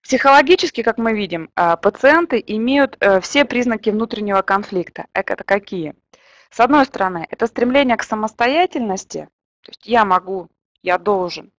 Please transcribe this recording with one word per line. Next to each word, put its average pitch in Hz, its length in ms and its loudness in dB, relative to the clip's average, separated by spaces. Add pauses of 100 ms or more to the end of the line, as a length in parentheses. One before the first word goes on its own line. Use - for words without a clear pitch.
Психологически, 277 800 2
как 226 140 -2
мы 226 160 -2
видим, 175 420 -6
а, 170 220 2
пациенты 285 680 2
имеют, 262 540 0
э, 196 220 2
все 277 240 0
признаки 233 440 -2
внутреннего 208 520 -2
конфликта. 196 720 -4
Эк-, - 180 -4
это - 140 -8
какие? 196 500 -4 (560)
С - 80 -14
одной 262 260 4
стороны, 185 460 -6
это - 160 -4
стремление 247 480 0
к - 80 -8
самостоятельности, 220 1300 -4 (320)
то - 100 -20
есть - 160 -20
я 226 160 2
могу, 185 460 -2 (340)
я 180 140 0
должен. 180 600 -4